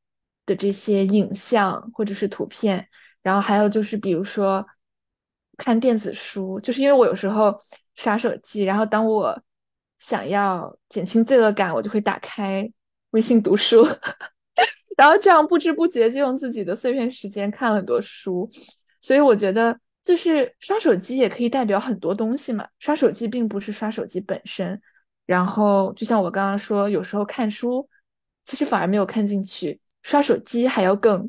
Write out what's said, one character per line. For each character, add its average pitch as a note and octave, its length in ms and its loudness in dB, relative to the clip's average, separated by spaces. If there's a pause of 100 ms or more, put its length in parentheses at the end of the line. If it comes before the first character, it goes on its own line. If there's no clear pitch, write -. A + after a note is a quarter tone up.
(460)
的 F#3+ 100 0
这 G3 160 -2
些 G3 320 0
影 G3 300 2
像 - 580 -2
或 G#3+ 140 -6
者 G3+ 80 -6
是 G3 140 -4
图 G#3 180 -6
片。 F#3+ 420 -4 (360)
然 F#3+ 100 0
后 G3+ 80 2
还 G3+ 140 0
有 G#3 120 4
就 G#3+ 140 0
是 G#3 160 -6
比 G3 140 -4
如 E3+ 120 0
说 G3 400 -2 (960)
看 A#3 220 0
电 A#3+ 180 2
子 G#3 160 -6
书， F#3+ 460 -10
就 A3 120 -6
是 C4 120 -2
因 C#4 40 4
为 C#4+ 60 6
我 A#3+ 140 6
有 - 80 0
时 F#3+ 120 -6
候 G#3 320 2 (360)
刷 G#3 200 -2
手 - 280 -4
机， - 180 -6
然 F#3+ 160 0
后 A3 80 2
当 G#3+ 180 0
我 G#3+ 380 0 (560)
想 C3+ 320 -6
要 F#3+ 480 -2 (100)
减 F3+ 160 -6
轻 A3+ 220 2
罪 B3+ 160 4
恶 G#3+ 100 6
感， F#3+ 220 0
我 A2+ 80 0
就 G#3 80 -6
会 G#3+ 100 -2
打 G3+ 200 -2
开 G3+ 520 -6 (380)
微 A3 100 0
信 A3+ 220 4
读 G#3 160 2
书。 A3+ 280 6
<laughs> - 140 -2 (960)
然 C4+ 100 8
后 D#4+ 120 8
这 G4+ 120 4
样 D#4 160 8
不 F4 120 2
知 D#4+ 160 0
不 D#4+ 120 0
觉 A#3 240 2
就 C4+ 120 -2
用 C4 160 0
自 B3+ 120 -6
己 A3 140 -6
的 F3+ 100 -4
碎 B3 200 -2
片 B3+ 180 -2
时 G#3 180 -12
间 G3+ 220 -6
看 A#3+ 180 -2
了 G#3+ 60 2
很 G3 100 -2
多 G3+ 160 0
书。 F#3 480 -8 (520)
所 - 120 0
以 C#4 60 6
我 C#4 160 6
觉 C#4+ 160 0
得 A#3 260 0 (240)
就 F4 140 2
是 D#4+ 460 0
刷 G#4 180 -4
手 D4 160 4
机 A#3+ 220 -6
也 B3 100 2
可 A#3+ 160 -4
以 A#3 60 0
代 B3+ 160 -2
表 G3 120 0
很 G#3+ 220 -4
多 F3+ 160 -4
东 A3+ 220 -4
西 - 160 -8
嘛， G#3 120 -6 (140)
刷 D4+ 160 -2
手 B3+ 160 2
机 A3+ 160 -6
并 A#3 180 -2
不 G3+ 140 -4
是 G3+ 140 -10
刷 G#3+ 180 -6
手 - 140 -8
机 - 160 -8
本 F#3+ 240 -6
身。 F#3 360 -8 (440)
然 F3+ 200 2
后 G3 520 2
就 A3+ 80 -6
像 A3 180 2
我 E3+ 80 -4
刚 G3 160 -2
刚 G3 100 -2
说， G3+ 300 -2
有 F#3 160 -2
时 G3+ 140 -8
候 G3+ 80 -2
看 G#3+ 260 -4
书 B3 340 -4 (600)
其 - 100 -10
实 D4 100 -2
反 A#3 140 0
而 E3 80 -2
没 G3 80 0
有 G3+ 100 2
看 G#3 220 -2
进 G3+ 160 -2
去， - 380 -10 (240)
刷 C#4+ 160 2
手 C#4+ 160 2
机 A#3+ 300 -2
还 A#3 160 0
要 F#3+ 120 4
更 G#3 340 0